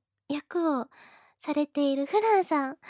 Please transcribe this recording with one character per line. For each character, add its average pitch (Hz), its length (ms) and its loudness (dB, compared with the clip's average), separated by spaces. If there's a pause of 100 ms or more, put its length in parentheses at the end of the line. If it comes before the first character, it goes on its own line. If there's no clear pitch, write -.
(300)
役 294 500 -2
を - 80 -6 (560)
さ 302 100 -4
れ 294 140 0
て 285 240 0
い 277 60 0
る 277 80 -2
フ 415 160 2
ラ 427 180 4
ン 359 60 0
さ 277 260 -2
ん 302 60 -14 (120)